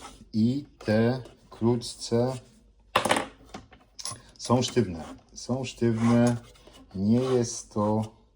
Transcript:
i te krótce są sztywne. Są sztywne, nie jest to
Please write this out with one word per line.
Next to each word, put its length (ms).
i 320
te 380
krótce 840
są 240
sztywne. 420
Są 300
sztywne, 760
nie 240
jest 540
to 380